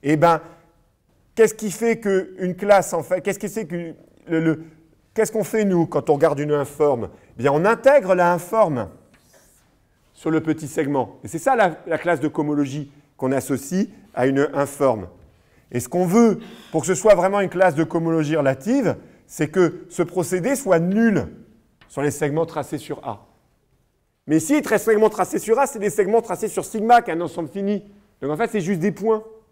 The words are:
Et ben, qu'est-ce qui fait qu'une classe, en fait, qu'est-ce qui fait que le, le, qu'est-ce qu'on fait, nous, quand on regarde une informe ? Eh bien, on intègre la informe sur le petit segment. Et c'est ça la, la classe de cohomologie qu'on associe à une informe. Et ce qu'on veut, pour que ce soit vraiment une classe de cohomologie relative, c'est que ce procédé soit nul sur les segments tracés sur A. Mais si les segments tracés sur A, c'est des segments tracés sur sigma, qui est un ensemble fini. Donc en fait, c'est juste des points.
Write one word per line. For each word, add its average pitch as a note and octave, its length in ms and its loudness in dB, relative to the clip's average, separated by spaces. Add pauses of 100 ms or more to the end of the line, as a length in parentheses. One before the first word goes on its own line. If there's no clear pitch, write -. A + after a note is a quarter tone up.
Et D3 120 2
ben, D#3+ 260 4 (920)
qu'est-ce A3 200 4
qui G#3+ 180 -6
fait A3+ 280 -2
qu'une F#3+ 560 -2
classe, G3 380 2
en E3 100 -2
fait, F#3 180 -4
qu'est-ce G3 180 -4
qui G3+ 100 -6
fait G#3+ 160 -8
que E3+ 280 -8 (340)
le, D#3+ 120 0
le, D#3+ 240 0 (500)
qu'est-ce G#3+ 180 0
qu'on G#3+ 120 -2
fait, A3 220 0
nous, F3 220 2
quand - 220 -4
on D#3 40 6
regarde D3 260 2
une D3 120 -2
informe ? C#3+ 580 0 (280)
Eh A2+ 60 -8
bien, C#3 80 2
on D#3 140 2
intègre A3+ 500 4
la F3 160 4
informe E3+ 580 0 (1200)
sur - 180 -4
le D#3+ 100 2
petit D#3 260 -4
segment. C#3 560 -4
Et - 40 -12
c'est E3 120 -8
ça C4+ 160 2
la, F#3 300 2
la D#3+ 120 -2
classe E3 240 0
de D#3 60 -2
cohomologie D3 640 -2 (260)
qu'on C3 140 -2
associe C#3+ 560 -2 (260)
à B2+ 140 0
une C#3 260 2
informe. C3+ 560 0 (640)
Et B2 80 -2
ce - 100 -8
qu'on F3+ 160 0
veut, A3 340 4 (320)
pour D#3+ 100 0
que A#2+ 60 -6
ce F#3 80 0
soit G#3+ 200 6
vraiment F#3+ 260 2
une F#3 80 -2
classe F3 260 2
de D#3+ 80 2
cohomologie E3 520 0
relative, D3 600 0 (320)
c'est D3+ 220 -4
que F3 400 0
ce - 140 -4
procédé F#3 520 -2
soit F3+ 240 2
nul F#3+ 480 0 (600)
sur C#3 120 -6
les C#3+ 100 0
segments D3+ 340 -2
tracés D#3 320 -8
sur - 280 -12
A. G#2+ 200 -12 (1000)
Mais D#3 120 2
si C4+ 200 0
les A3 180 0
segments G#3+ 320 4
tracés G#3 280 -4
sur A3+ 220 0
A, C4+ 80 2
c'est A#3 120 -10
des G3+ 100 -2
segments G#3 320 0
tracés G#3+ 260 -6
sur F3 180 -6
sigma, A3+ 360 4
qui G#3+ 100 -8
est - 20 -2
un E3 80 -4
ensemble E3 280 -8
fini. G3 340 -4 (380)
Donc C#3 100 -4
en D3+ 60 -4
fait, A3+ 120 -2
c'est G#3+ 120 -2
juste F3 180 -2
des G3 120 0
points. G#3+ 320 -2 (280)